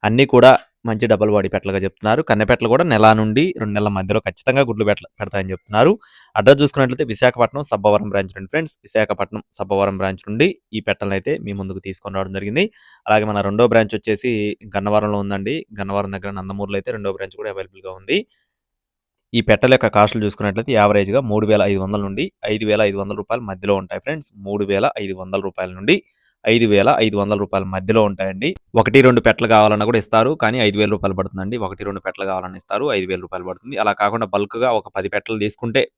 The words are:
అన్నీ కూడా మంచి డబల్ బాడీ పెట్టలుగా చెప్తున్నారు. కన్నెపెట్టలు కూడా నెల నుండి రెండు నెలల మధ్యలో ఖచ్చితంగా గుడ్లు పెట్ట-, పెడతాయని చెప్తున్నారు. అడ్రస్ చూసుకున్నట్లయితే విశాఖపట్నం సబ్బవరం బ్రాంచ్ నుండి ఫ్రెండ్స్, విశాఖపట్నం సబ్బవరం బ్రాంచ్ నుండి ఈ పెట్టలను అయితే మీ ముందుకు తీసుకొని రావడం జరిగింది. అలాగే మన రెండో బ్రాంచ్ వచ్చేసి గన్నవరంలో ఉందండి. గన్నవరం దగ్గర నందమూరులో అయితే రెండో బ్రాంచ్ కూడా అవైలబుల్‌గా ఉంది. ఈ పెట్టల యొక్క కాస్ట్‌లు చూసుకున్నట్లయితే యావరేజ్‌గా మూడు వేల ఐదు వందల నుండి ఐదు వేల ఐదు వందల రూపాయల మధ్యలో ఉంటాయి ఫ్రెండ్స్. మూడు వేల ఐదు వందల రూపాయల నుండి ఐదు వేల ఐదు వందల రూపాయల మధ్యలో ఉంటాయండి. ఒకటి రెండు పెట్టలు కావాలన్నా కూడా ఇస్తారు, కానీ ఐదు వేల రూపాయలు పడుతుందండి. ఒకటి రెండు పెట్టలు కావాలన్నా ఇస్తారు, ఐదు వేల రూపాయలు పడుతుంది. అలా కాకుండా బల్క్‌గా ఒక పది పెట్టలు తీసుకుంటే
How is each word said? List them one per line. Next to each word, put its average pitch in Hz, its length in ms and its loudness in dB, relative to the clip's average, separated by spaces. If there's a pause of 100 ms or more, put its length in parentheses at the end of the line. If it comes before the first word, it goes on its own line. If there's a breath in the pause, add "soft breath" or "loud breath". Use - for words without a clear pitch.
అన్నీ 113 280 4
కూడా 123 180 10 (380)
మంచి 110 240 -2
డబల్ 107 220 4
బాడీ 98 180 2
పెట్టలుగా 98 320 -2
చెప్తున్నారు. 107 460 0
కన్నెపెట్టలు 113 420 2
కూడా 135 180 4
నెల 110 160 4 (140)
నుండి 110 240 0 (140)
రెండు 107 180 -6
నెలల 104 200 0
మధ్యలో 98 300 -2
ఖచ్చితంగా 131 440 0
గుడ్లు 107 200 -2
పెట్ట-, - 180 -2 (120)
పెడతాయని 95 340 -6
చెప్తున్నారు. 110 380 2 (440 soft breath)
అడ్రస్ 120 260 6
చూసుకున్నట్లయితే 135 500 0
విశాఖపట్నం 123 580 0
సబ్బవరం 104 420 2
బ్రాంచ్ 98 240 -4
నుండి 95 160 -14
ఫ్రెండ్స్, 156 220 -4 (120)
విశాఖపట్నం 104 560 -4 (160)
సబ్బవరం 98 400 -2
బ్రాంచ్ 95 280 -4
నుండి 113 220 -2 (260)
ఈ 107 140 -4
పెట్టలను 98 300 -2
అయితే 139 160 -4 (120)
మీ 101 140 -10
ముందుకు 95 260 -10
తీసుకొని 95 320 -12
రావడం 95 200 -6
జరిగింది. 107 280 -2 (400 soft breath)
అలాగే 107 240 2
మన 104 120 0
రెండో 101 300 2
బ్రాంచ్ 110 260 2
వచ్చేసి 110 340 -2 (440)
గన్నవరంలో 104 480 0
ఉందండి. 101 320 -6 (240)
గన్నవరం 98 380 -4
దగ్గర 98 220 -10
నందమూరులో 98 400 -8
అయితే 110 180 -10
రెండో 101 200 -6
బ్రాంచ్ 98 220 -12
కూడా 107 160 -8
అవైలబుల్‌గా 95 440 -14
ఉంది. 120 200 -2 (1120)
ఈ 117 140 2
పెట్టల 127 300 4
యొక్క 117 180 2
కాస్ట్‌లు 107 300 4
చూసుకున్నట్లయితే 104 540 -4
యావరేజ్‌గా 104 420 2 (100)
మూడు 107 160 0
వేల 107 240 4
ఐదు 98 100 0
వందల 101 260 -4
నుండి 101 180 -6 (260)
ఐదు 107 180 -2
వేల 104 200 2
ఐదు 98 100 -4
వందల 98 220 -6
రూపాయల 117 280 -6
మధ్యలో 98 320 -2
ఉంటాయి 95 240 -10
ఫ్రెండ్స్. 147 240 -8 (160)
మూడు 101 200 -2
వేల 98 200 0 (180)
ఐదు 98 180 -8
వందల 95 260 -6
రూపాయల 92 320 -8
నుండి 120 160 2 (500)
ఐదు 113 260 2
వేల 101 180 4 (140)
ఐదు 104 140 0
వందల 101 240 0
రూపాయల 98 320 -4
మధ్యలో 98 340 0
ఉంటాయండి. 95 420 -6 (300)
ఒకటి 107 260 4
రెండు 123 200 6
పెట్టలు 117 280 2
కావాలన్నా 107 340 4
కూడా 117 140 2
ఇస్తారు, 113 300 2 (100)
కానీ 113 240 0
ఐదు 101 140 0
వేల 104 140 2
రూపాయలు 98 260 -4
పడుతుందండి. 95 360 -6 (100)
ఒకటి 98 220 -10
రెండు 98 180 -10
పెట్టలు 98 240 -8
కావాలన్నా 92 320 -8
ఇస్తారు, 110 240 -4 (120)
ఐదు 92 120 -4
వేల 92 160 -4
రూపాయలు 90 220 -12
పడుతుంది. 110 340 -12
అలా 104 200 0
కాకుండా 107 320 0
బల్క్‌గా 113 360 -2 (100)
ఒక - 180 -12
పది 98 160 -4
పెట్టలు 107 300 -6
తీసుకుంటే 117 380 -4 (160)